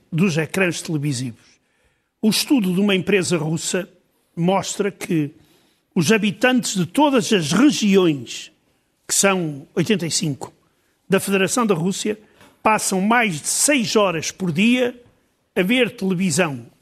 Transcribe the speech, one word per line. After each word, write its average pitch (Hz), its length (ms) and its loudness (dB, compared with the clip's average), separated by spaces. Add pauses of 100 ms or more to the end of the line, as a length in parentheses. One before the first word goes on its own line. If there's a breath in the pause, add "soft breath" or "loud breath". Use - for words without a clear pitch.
(100)
dos 170 260 0
ecrãs 165 460 -2
televisivos. 139 640 -6 (760)
O 220 100 2
estudo 190 440 0
de 185 60 0
uma 202 160 2
empresa 180 420 0
russa 165 500 -4 (460)
mostra 190 560 -2
que 156 400 -4 (640 soft breath)
os 160 160 2
habitantes 220 640 2
de 185 100 0
todas 269 480 2
as 160 200 0
regiões, 190 960 2 (560)
que - 80 -4
são 170 580 0
oitenta 180 320 0
e 156 60 -6
cinco, - 420 -6 (560)
da 190 120 2
Federação 196 440 0
da 208 100 2
Rússia, 185 440 -4 (420 soft breath)
passam 208 400 0
mais 214 400 0
de - 60 -14
seis 269 480 0
horas 185 380 0
por 185 180 -4
dia 240 500 0 (580)
a 185 40 2
ver 226 280 2
televisão. 175 760 -2 (160)